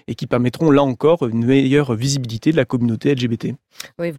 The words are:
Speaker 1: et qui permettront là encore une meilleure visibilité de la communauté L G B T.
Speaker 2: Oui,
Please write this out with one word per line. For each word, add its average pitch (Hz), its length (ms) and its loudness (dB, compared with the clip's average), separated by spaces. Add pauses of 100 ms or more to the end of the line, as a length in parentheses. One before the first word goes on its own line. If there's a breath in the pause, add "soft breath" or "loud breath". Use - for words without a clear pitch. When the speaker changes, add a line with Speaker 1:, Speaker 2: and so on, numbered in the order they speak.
Speaker 1:
et 117 80 -8
qui 139 120 -10
permettront 123 440 0
là 143 120 6
encore 139 440 0
une 117 180 -2
meilleure 135 500 2
visibilité 127 560 -2
de 160 60 2
la 131 80 2
communauté 120 440 -2
L 135 100 0
G 123 80 -2
B 113 100 -2
T. 123 180 -8 (420 loud breath)
Speaker 2:
Oui, 170 220 -6